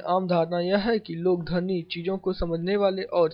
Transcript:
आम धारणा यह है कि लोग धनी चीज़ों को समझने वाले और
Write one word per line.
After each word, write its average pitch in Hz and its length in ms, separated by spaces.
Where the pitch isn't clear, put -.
आम 185 200
धारणा 175 320
यह 180 180
है 220 220
कि 165 160
लोग 175 340
धनी 180 320
चीज़ों 175 360
को 190 160
समझने 170 440
वाले 190 260
और 165 300